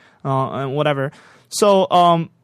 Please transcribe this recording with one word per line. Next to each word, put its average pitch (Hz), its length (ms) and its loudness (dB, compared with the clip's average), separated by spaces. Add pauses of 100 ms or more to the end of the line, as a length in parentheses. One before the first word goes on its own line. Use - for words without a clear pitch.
(240)
uh, 135 280 -4
and 135 240 -8
whatever. 147 360 -2 (380)
So, 196 400 2
um, 175 400 2 (140)